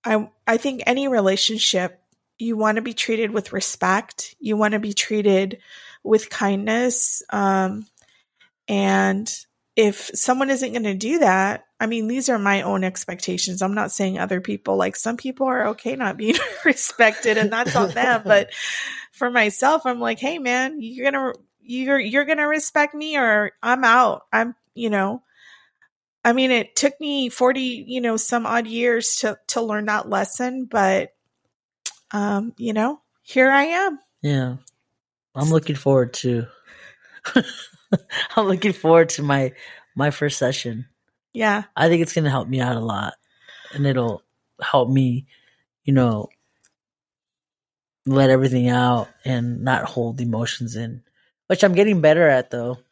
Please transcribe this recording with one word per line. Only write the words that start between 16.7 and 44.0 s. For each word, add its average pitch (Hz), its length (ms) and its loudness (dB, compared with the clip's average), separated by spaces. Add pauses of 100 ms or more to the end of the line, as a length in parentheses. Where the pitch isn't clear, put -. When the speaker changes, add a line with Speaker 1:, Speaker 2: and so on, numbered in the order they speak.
Speaker 1:
and 208 140 0
that's 240 240 -2
on 202 140 2
them. 240 320 0
Speaker 2:
<laughs> - 40 -10
Speaker 1:
But 202 240 4 (600)
for 247 180 -4
myself, 247 560 2
I'm 247 140 -4
like, 226 180 -2
"Hey 302 220 -4
man, 262 420 -2
you're 247 260 -4
gonna, 269 260 -2 (360)
you're, 262 300 0
you're 254 240 0
gonna 294 240 0
respect 294 460 0
me 302 240 -6
or 208 340 0 (100)
I'm 247 220 0
out." 233 380 4 (100)
I'm, 226 220 -2 (200)
you 233 160 -6
know, 202 320 -2 (1000)
I 233 80 6
mean, 262 180 2
it 233 240 0
took 285 260 2
me 285 280 -2
forty, 254 580 0
you 254 140 -6
know, 226 160 -2
some 233 300 -2
odd 233 200 -2
years 233 500 0
to, 214 220 -4 (100)
to 233 120 -2
learn 208 260 -4
that 214 220 -2
lesson, 247 560 -4
but, 190 480 0 (1000)
um, 208 460 -4
you 226 160 -4
know, 240 300 -2 (200)
here 262 280 2
I 277 140 4
am. 339 340 -2 (240)
Speaker 2:
Yeah. 135 340 -2 (800)
I'm 151 160 0
looking 156 260 2
forward 131 380 2
to, 120 320 -2 (880)
<laughs> - 0 - (1000)
I'm 220 100 4
looking 190 260 2
forward 165 380 6
to - 120 -6
my, 139 300 0 (420)
my 147 160 0
first 143 280 -4
session. 123 480 -4 (480)
Speaker 1:
Yeah. 214 300 0 (120)
Speaker 2:
I 160 120 2
think 165 140 4
it's 160 120 -2
gonna 151 160 0
help 131 180 -2
me 131 120 -2
out 123 160 -2
a 113 40 -4
lot, 110 340 -4 (600)
and 143 120 0
it'll 123 360 0 (400)